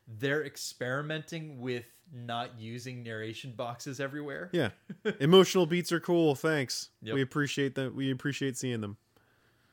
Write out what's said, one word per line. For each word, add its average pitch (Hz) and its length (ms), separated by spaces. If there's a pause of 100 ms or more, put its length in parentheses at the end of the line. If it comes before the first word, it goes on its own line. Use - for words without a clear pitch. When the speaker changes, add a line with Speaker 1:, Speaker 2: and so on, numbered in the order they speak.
Speaker 1:
they're 139 380
experimenting 147 1160
with 123 240 (280)
not 120 460
using 120 440
narration 113 500
boxes 120 480
everywhere. 147 520
Speaker 2:
Yeah. 151 180 (340)
Speaker 1:
<laughs> 214 160
Speaker 2:
Emotional 180 460
beats 175 260
are 165 80
cool. 165 340
Thanks. 147 540 (140)
Speaker 1:
Yep. 110 120
Speaker 2:
We 139 80
appreciate 139 520
them. 131 200
We 135 160
appreciate 135 460
seeing 123 240
them. 104 160 (760)